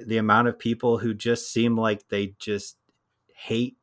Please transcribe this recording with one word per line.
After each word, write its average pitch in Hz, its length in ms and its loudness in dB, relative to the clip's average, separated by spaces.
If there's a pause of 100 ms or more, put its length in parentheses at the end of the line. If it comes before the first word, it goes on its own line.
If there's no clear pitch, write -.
the 113 140 -2
amount 110 300 4
of 117 100 -2
people 117 400 0
who 113 160 -2
just 117 360 -2
seem 117 280 2
like 107 300 -2
they 101 300 -4
just - 380 -6 (560)
hate 123 500 -4